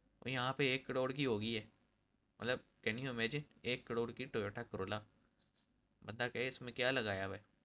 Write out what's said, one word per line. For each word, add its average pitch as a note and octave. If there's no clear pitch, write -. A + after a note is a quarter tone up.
वो B2
यहाँ C3
पे C3+
एक C3
करोड़ C3
की C#3
हो A#2
गई A2+
है। G#2+
मतलब A#2+
can A2+
you C3
imagine, A#2
एक B2
करोड़ A#2
की B2+
Toyota G#2
Corolla। G2
बंदा A#2
कहे A#2+
इसमें B2
क्या B2+
लगाया G#2
हुआ F#2+
है, -